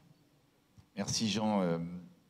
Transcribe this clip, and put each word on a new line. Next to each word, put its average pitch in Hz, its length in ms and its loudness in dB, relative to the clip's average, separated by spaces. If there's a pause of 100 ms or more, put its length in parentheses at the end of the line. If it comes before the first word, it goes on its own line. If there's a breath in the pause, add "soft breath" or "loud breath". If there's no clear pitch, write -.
(960)
Merci - 320 -2
Jean, 107 340 2
euh, 85 180 2 (500)